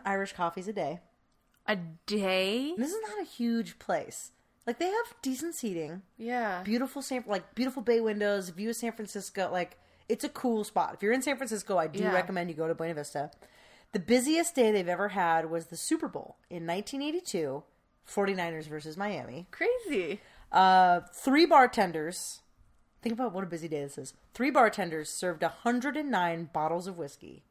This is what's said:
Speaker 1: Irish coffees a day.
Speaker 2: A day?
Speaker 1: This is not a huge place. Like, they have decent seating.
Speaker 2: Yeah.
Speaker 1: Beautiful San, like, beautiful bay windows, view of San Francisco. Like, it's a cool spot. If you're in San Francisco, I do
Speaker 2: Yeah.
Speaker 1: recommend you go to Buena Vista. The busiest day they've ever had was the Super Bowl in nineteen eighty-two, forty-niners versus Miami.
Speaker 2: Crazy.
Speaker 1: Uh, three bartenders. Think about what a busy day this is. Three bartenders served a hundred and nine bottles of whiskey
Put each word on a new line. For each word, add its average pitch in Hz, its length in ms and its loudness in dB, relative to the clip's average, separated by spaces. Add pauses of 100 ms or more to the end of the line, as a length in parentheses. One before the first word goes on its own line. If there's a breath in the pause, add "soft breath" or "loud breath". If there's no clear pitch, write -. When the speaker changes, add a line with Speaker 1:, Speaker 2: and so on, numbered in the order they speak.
Speaker 1:
Irish 196 280 -2
coffees 175 340 -4
a 214 60 -8
day. 170 260 -4 (680)
Speaker 2:
A 214 100 0 (280)
day? 202 720 0
Speaker 1:
This 269 140 -2
is 440 100 -4
not 415 200 -8
a 330 80 -4
huge 233 500 -4
place. - 520 -6 (360)
Like, 240 120 -4
they 330 60 0
have 440 360 -2
decent 277 340 -4
seating. 170 460 -6 (160)
Speaker 2:
Yeah. 226 460 -4
Speaker 1:
Beautiful 247 380 -2
San, 254 260 -4
like, 196 280 -4
beautiful 254 280 -2
bay 233 160 4
windows, 208 500 0
view 190 220 -6
of 233 40 -4
San 233 180 -4
Francisco. 196 580 -6
Like, 175 260 -4 (320 soft breath)
it's 220 140 0
a 302 60 -2
cool 226 340 0
spot. - 320 -2
If - 80 -8
you're 214 100 4
in 262 80 2
San 269 160 0
Francisco, 214 400 -2
I 165 100 2
do 156 120 -6
Speaker 2:
Yeah. 185 120 2
Speaker 1:
recommend 180 380 0
you 160 60 -8
go 160 120 -2
to 165 80 0
Buena 165 200 -4
Vista. 147 340 -6 (640 soft breath)
The 208 80 -2
busiest 262 560 2
day 226 160 6
they've 190 160 2
ever 180 220 0
had 165 420 2
was 165 160 -4
the 165 100 -14
Super - 300 -2
Bowl - 280 -10 (140)
in 170 180 -8
nineteen 208 340 -4
eighty-two, 180 600 -4 (400)
forty-niners 175 640 -2
versus 156 300 -10
Miami. 170 540 -6
Speaker 2:
Crazy. 320 680 -2 (320 soft breath)
Speaker 1:
Uh, 185 500 8 (120)
three 285 340 6
bartenders. 185 960 4 (600)
Think 233 120 -2
about 226 200 -4
what 190 100 -4
a 185 40 -6
busy 165 200 -8
day 147 160 -4
this 139 160 -10
is. 135 140 -12 (200)
Three 254 160 0
bartenders 202 600 2
served 175 320 -4
a 165 60 2
hundred 247 460 -2
and 302 140 -2
nine 170 420 0
bottles 165 360 0
of 185 100 -10
whiskey - 540 -12